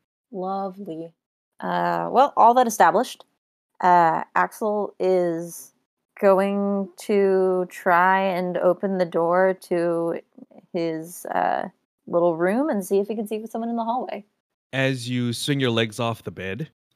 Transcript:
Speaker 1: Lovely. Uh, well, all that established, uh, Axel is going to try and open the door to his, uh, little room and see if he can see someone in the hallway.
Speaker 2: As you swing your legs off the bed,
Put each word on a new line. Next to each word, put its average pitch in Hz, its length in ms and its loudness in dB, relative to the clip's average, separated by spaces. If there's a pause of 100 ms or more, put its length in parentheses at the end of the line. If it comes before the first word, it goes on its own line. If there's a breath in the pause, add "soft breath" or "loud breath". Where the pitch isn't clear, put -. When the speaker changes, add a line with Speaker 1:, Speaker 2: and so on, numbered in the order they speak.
(300)
Speaker 1:
Lovely. 185 840 -10 (480)
Uh, 175 500 -2
well, 262 240 4
all 226 200 6
that 254 120 4
established, 196 560 2 (560)
uh, 170 460 4 (100)
Axel 208 640 -2
is 175 720 -2 (480)
going 196 800 2
to 190 720 2
try 185 500 2
and 180 380 -2
open 185 400 0
the 180 80 0
door 180 520 0 (120)
to 170 500 -2 (540)
his, 165 540 -6
uh, - 420 -2 (380)
little 170 280 2
room 202 320 0
and 208 160 -2
see 196 140 0
if 202 100 0
he 220 80 -6
can 214 100 -6
see 220 200 -8
someone 226 240 -8
in 233 80 -6
the 226 80 -4
hallway. 233 400 -6 (480)
Speaker 2:
As 131 340 -2
you 123 240 -2
swing 139 300 -4
your 127 80 2
legs 113 280 0
off 117 260 -4
the 101 80 -10
bed, 95 380 -10 (260)